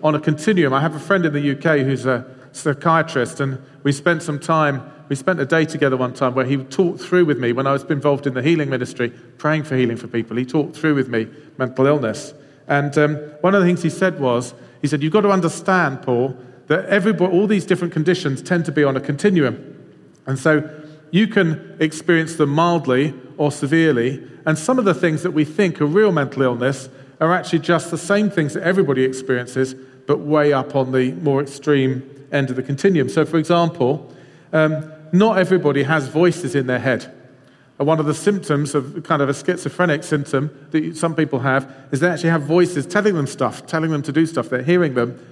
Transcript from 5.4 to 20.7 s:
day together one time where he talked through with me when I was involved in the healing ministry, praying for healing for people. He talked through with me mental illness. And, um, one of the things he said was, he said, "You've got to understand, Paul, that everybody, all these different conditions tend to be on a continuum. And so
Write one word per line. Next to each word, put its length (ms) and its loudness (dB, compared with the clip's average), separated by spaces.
day 200 2
together 320 0
one 160 -2
time 200 -2
where 120 0
he 120 0
talked 440 -2
through 240 4
with 120 2
me 140 0
when 160 0
I 60 2
was 100 -2
involved 420 0
in 80 -2
the 80 -4
healing 280 0
ministry, 400 -4
praying 260 -2
for 120 -4
healing 220 0
for 100 -12
people. 300 -4
He 80 -2
talked 300 -2
through 200 0
with 140 0
me 180 -2
mental 280 0
illness. 480 0
And, 300 0
um, 180 2
one 120 2
of 80 4
the 60 4
things 160 0
he 60 2
said 300 -2
was, 340 -2
he 60 0
said, 160 -2
"You've 100 -2
got 80 4
to 100 4
understand, 680 0
Paul, 360 -2
that 180 0
everybody, 480 2
all 140 4
these 180 2
different 280 0
conditions 480 0
tend 240 -2
to 60 -6
be 120 2
on 120 2
a 60 -4
continuum. 720 0
And 140 -4
so 280 2